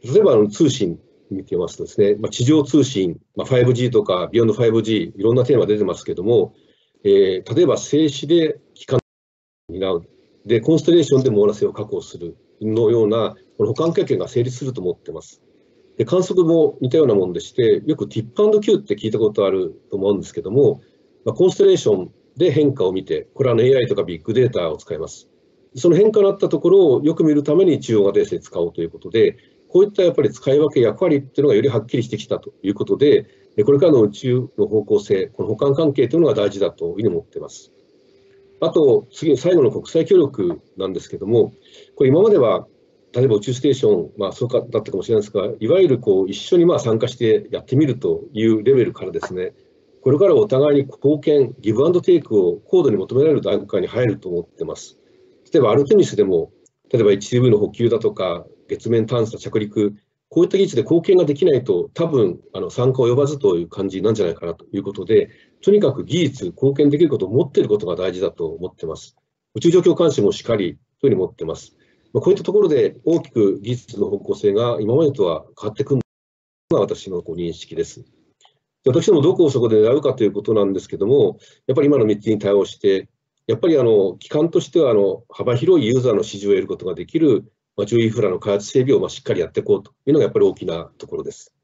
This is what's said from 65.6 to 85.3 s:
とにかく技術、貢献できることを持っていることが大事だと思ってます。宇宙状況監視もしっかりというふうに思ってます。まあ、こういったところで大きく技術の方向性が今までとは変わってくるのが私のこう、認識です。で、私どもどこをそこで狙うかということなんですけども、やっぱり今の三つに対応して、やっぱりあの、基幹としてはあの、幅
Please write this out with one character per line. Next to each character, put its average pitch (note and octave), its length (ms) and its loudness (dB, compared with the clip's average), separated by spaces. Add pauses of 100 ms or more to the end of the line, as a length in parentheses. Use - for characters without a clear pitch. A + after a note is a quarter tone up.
と G3 100 2
に G#3 80 4
か D#3+ 140 0
く F2+ 100 -10
技 C3 160 -4
術、 C#3+ 260 -4
貢 C3+ 280 -2
献 D3 160 2
で D3 80 0
き E3 60 4
る D#3+ 60 2
こ A2+ 80 -2
と F#2+ 80 -4
を F#2 60 -8
持 B2 140 0
っ C3+ 60 -14
て - 80 0
い - 40 0
る G2+ 60 -4
こ G#2 80 0
と G2+ 80 -6
が F2 100 -4
大 F2+ 160 -4
事 F#2 100 -8
だ F2+ 100 -2
と E2+ 160 -8
思 D#2+ 200 -10
っ - 80 -16
て - 100 -14
ま D#2 100 -10
す。 - 200 -20 (380)
宇 G#2+ 80 -8
宙 F3 80 2
状 F3 100 4
況 E3+ 160 4
監 D#3+ 160 0
視 C3 100 -2
も G2+ 100 2
し - 100 -8
っ - 20 -20
か A#2 120 -4
り F2+ 180 -4
と - 0 -
い - 0 -
う - 60 -20 (220)
ふ - 40 -4
う C3 40 4
に G#2 60 2
思 F#2 100 -2
っ - 80 -12
て E2 120 -12
ま D#2+ 100 -8
す。 - 220 -20 (340)
ま A#2+ 80 -2
あ、 - 20 -4
こ F3+ 100 2
う - 20 4
い - 20 4
っ - 20 -10
た F3+ 60 -12
と F#3 80 -4
こ G#3 100 2
ろ F#3+ 60 2
で C3+ 380 0
大 E3 160 0
き - 100 -20
く G2+ 300 0
技 A#2+ 140 -8
術 A#2 240 -16
の G2 100 -4
方 G2+ 100 -6
向 G2+ 160 -6
性 G2+ 180 -2
が A#2 280 -2
今 A2 140 -2
ま D#3+ 100 2
で C#3 60 0
と G2 140 -2
は D#2+ 200 -6 (140)
変 G#2+ 100 -8
わ G#2+ 40 -14
っ - 40 -20
て - 60 -4
く C#3 120 -2
る B2 60 -2 (720)
の E3 60 0
が A2 40 2
私 G2 280 -6
の F2+ 120 -8
こ E2 120 -14
う、 - 20 -10
認 E2+ 180 -8
識 - 220 -18
で E2 100 -4
す。 - 180 -20 (800)
で、 C3 80 2
私 D#3+ 160 0
ど G#3+ 60 6
も D3 80 4
ど F3+ 140 2
こ F3 100 4
を C#3+ 40 2
そ B2+ 100 -2
こ A#2 100 0
で A2 80 2
狙 G#2+ 160 4
う D3 80 0
か C3 140 -2
と A#2 80 -2
い G#2 40 2
う F#2+ 40 0
こ G2+ 100 -8
と A2 120 -4
な G2+ 120 2
ん G2 80 -2
で F#2 60 -4
す - 100 -16
け E2+ 80 -10
ど G2 100 -2
も、 B2 300 2 (300)
や C3 60 -2
っ - 20 0
ぱ D#3 60 0
り C#3+ 60 2
今 C#3+ 100 2
の A#2 80 2
三 G#2+ 140 0
つ - 80 -8
に G#2+ 120 0
対 G2+ 140 0
応 G2 120 2
し - 120 -18
て、 G2 320 0 (380)
や A2 80 0
っ A2 40 -12
ぱ F#3+ 80 0
り D#3+ 120 4
あ B2+ 40 2
の、 G2+ 340 2
基 - 160 -18
幹 D#3 160 0
と E3+ 100 0
し E3 100 -8
て F3 100 0
は C3+ 120 2
あ - 20 2
の、 G2 360 0
幅 A#2+ 260 -4